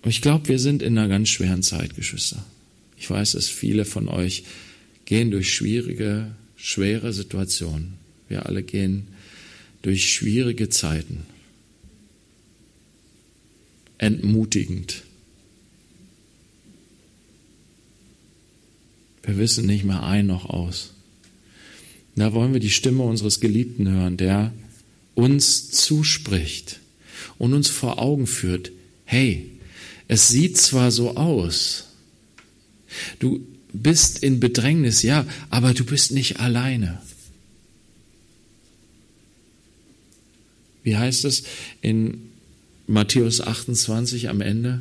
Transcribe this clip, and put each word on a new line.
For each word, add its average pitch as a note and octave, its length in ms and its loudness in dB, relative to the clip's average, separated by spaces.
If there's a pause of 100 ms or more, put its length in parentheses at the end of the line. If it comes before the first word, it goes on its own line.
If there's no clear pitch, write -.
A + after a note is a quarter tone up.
Und A#2+ 80 0
ich - 120 -2
glaub, D3+ 260 2
wir C3 100 2
sind C#3+ 240 0
in A2+ 140 2
einer G#2+ 120 2
ganz G2+ 200 2
schweren F#2 340 0
Zeit, - 320 -4
Geschwister. - 500 -8 (520)
Ich - 120 -16
weiß, G2+ 240 0
dass - 160 -4
viele G#2 360 -2
von G#2 240 -6
euch F2+ 360 -4 (600)
gehen A2+ 260 2
durch G2 220 -2
schwierige, G#2+ 800 -4 (260)
schwere G#2+ 560 -2
Situationen. F#2 800 -6 (340)
Wir - 180 -6
alle F#2+ 160 -4
gehen G2 460 -4 (760)
durch F#2+ 300 0
schwierige A2 560 0
Zeiten. D#2+ 560 -4 (2750)
Entmutigend. G#2+ 1040 0 (4000)
Wir G#2 140 -2
wissen A2+ 300 2
nicht G2+ 180 2
mehr F#2+ 180 0
ein G2+ 240 2
noch F2+ 200 -2
aus. - 480 -6 (1200)
Da G#2+ 160 2
wollen A#2 200 2
wir B2+ 80 2
die G#2 100 0
Stimme C3 320 2
unseres G#2+ 380 0
Geliebten A2 480 2
hören, F2+ 280 2
der G2+ 360 2 (600)
uns C#3 560 4
zuspricht - 1080 0 (580)
und A#2+ 140 2
uns C#3+ 160 2
vor - 300 -2
Augen C3+ 280 0
führt, F2+ 440 -2 (340)
hey, A#2 460 0 (580)
es A2+ 200 4
sieht D3 300 2
zwar B2 320 4
so A#2+ 260 0
aus, A#2 680 0 (1300)
du C3 260 -2 (260)
bist D3 500 2
in C3 180 4
Bedrängnis, B2 600 4
ja, C3 220 4 (260)
aber B2+ 220 4
du B2 120 0
bist C3+ 260 0
nicht C3+ 300 -2
alleine. A#2+ 600 0 (3750)
Wie A2 140 2
heißt B2 300 0
es - 180 -2 (360)
in A2 500 -2 (580)
Matthäus A2+ 520 2
achtundzwanzig A#2 880 -4
am G2+ 120 0
Ende? A#2 400 -2